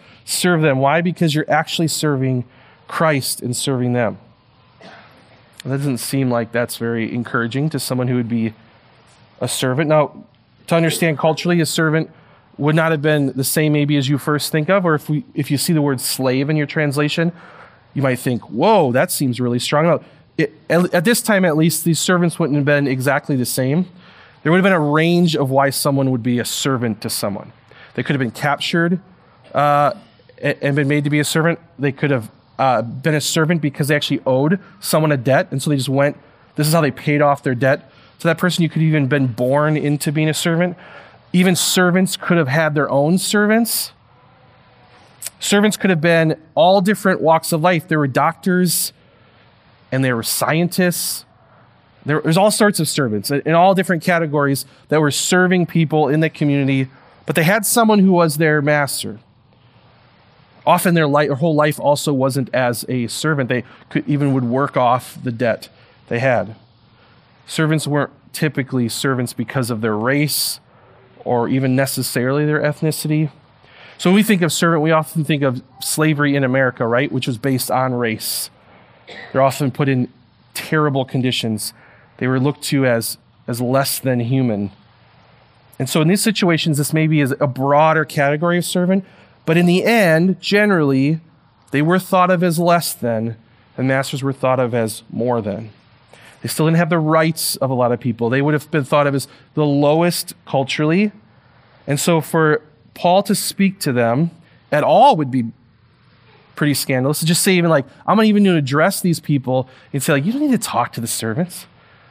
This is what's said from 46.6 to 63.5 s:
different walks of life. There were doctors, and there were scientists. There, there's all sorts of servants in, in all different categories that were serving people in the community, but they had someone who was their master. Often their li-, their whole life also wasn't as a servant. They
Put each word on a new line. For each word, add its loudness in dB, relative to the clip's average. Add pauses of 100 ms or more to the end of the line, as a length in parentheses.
different 0
walks 2
of -2
life. 0
There 0
were 2
doctors, 0 (1000)
and 0
there 0
were -4
scientists. -2 (840)
There, 0
there's 0
all 4
sorts 2
of -2
servants -2
in, -2
in 0
all 6
different -2
categories 0 (240)
that 2
were 2
serving 2
people 0
in 2
the 2
community, 0 (360)
but -4
they 2
had 2
someone 4
who 6
was 2
their 2
master. -2 (1500)
Often 4
their 4
li-, 2
their -2
whole 0
life 2
also 0
wasn't -2
as -2
a -2
servant. -2
They -2 (260)